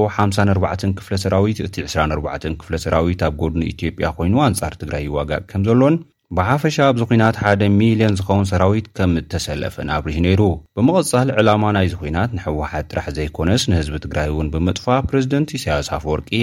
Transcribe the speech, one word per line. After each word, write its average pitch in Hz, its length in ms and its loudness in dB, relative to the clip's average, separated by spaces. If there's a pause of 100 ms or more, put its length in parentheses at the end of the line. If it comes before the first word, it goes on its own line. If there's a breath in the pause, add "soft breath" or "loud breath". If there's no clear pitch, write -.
ሓምሳን 101 440 2
ኣርባዕተን 92 420 0
ክፍለ - 220 -6
ሰራዊት፣ 98 440 0
እቲ - 220 -8
ዒስራን 78 320 -2
ኣርባዕተን 76 420 -6
ክፍለ 82 220 -6
ሰራዊት 82 440 0
ኣብ 76 140 0
ጎድኒ 80 300 -2
ኢትዮጵያ 80 460 -4
ኮይኑ 92 280 0
ኣንጻር 104 340 0
ትግራይ 73 300 -8
ይዋጋእ 73 420 -4
ከም 98 180 -4
ዘሎን፣ 131 320 4 (340)
ብሓፈሻ 131 500 0
ኣብዚ 131 240 4
ኩናት 113 320 4
ሓደ 104 320 4
ሚልዮን 107 480 4
ዝኸውን 98 300 2
ሰራዊት 95 420 2
ከም 92 280 0
እተሰለፈን 76 760 -6
ኣብሪሂ 78 300 -4
ነይሩ። 95 220 4 (300)
ብምቕጻል፣ 135 580 2
ዕላማ 107 420 4
ናይዚ 95 220 2
ኩናት 80 380 -2
ንሕወሓት 76 540 -6
ጥራሕ - 240 -8
ዘይኮነስ 78 560 -2
ንህዝቢ 76 320 0
ትግራይ 76 300 -4
እውን 78 200 -2
ብምጥፋ 80 380 -2 (160)
ፕሬዚደንት 139 500 0
ኢሳያስ 73 400 -4
ኣፈወርቂ 76 380 -4 (120)